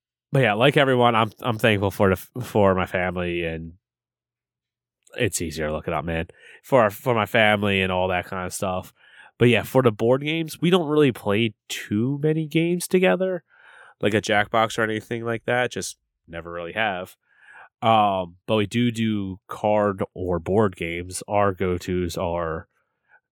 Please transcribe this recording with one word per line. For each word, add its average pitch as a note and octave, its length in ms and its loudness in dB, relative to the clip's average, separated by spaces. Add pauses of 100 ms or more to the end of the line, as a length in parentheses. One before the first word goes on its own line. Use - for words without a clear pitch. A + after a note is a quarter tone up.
(320)
but C#3 80 2
yeah, A2 140 4
like C#3+ 240 4
everyone, B2 360 4
I'm, A2 160 2 (120)
I'm A#2 160 -2
thankful G#2 320 4
for G2+ 180 2
the F#2+ 60 4
f-, - 160 -6 (160)
for G2 280 4
my F2+ 120 0
family, F2+ 580 -4
and E2 300 -8 (1400)
it's A#2 240 -2
easier D#2 240 -6
to D2+ 80 -4
look D2+ 120 -10
it F2 60 -4
up, D2+ 140 -4
man. E2 220 -4 (340)
For C3 220 2
our, G#2 60 4
for B2 240 -4
my G#2+ 120 0
family G#2 560 2
and F#2 100 0
all F#2 160 0
that F2+ 160 -2
kind F#2 220 -8
of F2+ 80 -8
stuff. F#2 400 -6 (420)
But A#2+ 140 4
yeah, G#2 140 2
for C3 180 2
the A#2 100 4
board B2 300 0
games, D#3 400 -6
we F3 80 2
don't F3 180 2
really D3+ 240 4
play A2 400 -2 (160)
too B2 540 -4
many D#3 240 -2
games E3+ 420 -2
together, F#3 560 0 (560)
like G#2 140 0
a G2+ 80 2
Jackbox A2 560 0
or A#2 40 0
anything A2 440 -4
like A#2 180 -6
that. B2 260 0
Just - 280 -10 (280)
never E2 240 -12
really E2+ 220 -10
have. G2 440 -4 (640)
Um, G2 540 2 (100)
but A2 100 0
we G#2 100 2
do A#2+ 240 0
do G#2+ 560 -4
card G#2 560 0 (120)
or F2+ 240 -4
board F#2+ 360 0
games. F2 540 -10
Our G2+ 240 2
go-tos F2+ 640 -4
are E2+ 500 -6 (640)